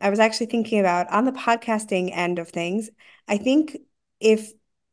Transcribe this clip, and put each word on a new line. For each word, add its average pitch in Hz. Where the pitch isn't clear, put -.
I 202
was 208
actually 220
thinking 220
about, 180
on 214
the 262
podcasting 214
end 175
of 170
things, 190
I 208
think 269
if 214